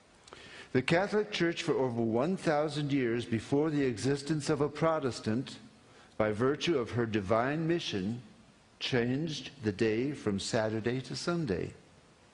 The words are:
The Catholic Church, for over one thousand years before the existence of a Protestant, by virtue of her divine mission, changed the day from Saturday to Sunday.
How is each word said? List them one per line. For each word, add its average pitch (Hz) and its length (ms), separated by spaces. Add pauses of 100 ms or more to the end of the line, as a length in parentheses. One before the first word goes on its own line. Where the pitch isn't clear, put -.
(720)
The 131 80
Catholic 202 480
Church, 170 320
for 147 120
over 117 280
one 117 340
thousand 151 560
years 120 340
before 143 440
the 147 140
existence 135 640
of 151 100
a 147 80
Protestant, 139 920 (580)
by 107 140
virtue 135 480
of 110 100
her 117 160
divine 113 600
mission, 120 560 (560)
changed 131 720 (120)
the 107 80
day 113 420
from 101 260
Saturday 110 600
to - 140
Sunday. 139 580 (600)